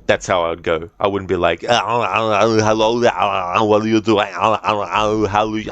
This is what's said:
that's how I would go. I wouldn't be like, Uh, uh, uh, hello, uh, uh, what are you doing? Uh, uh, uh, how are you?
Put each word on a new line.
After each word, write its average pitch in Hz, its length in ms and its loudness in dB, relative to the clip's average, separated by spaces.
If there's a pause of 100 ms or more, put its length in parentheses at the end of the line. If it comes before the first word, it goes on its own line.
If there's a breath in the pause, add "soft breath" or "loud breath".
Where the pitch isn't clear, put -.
that's 104 200 0
how 92 160 0
I 85 80 -2
would 82 120 -8
go. 82 260 -2 (100)
I - 80 -2
wouldn't 98 220 -2
be 95 60 0
like, 87 280 0
Uh, 117 100 -2
uh, 113 280 0
uh, 107 600 2
hello, 110 400 2
uh, 120 40 2 (520)
uh, 113 60 2
what 107 160 4
are 107 60 -4
you 110 140 2
doing? 107 320 2
Uh, 101 300 0
uh, 104 160 0
uh, 107 480 0
how 104 240 0
are 107 60 -6
you? 104 140 -8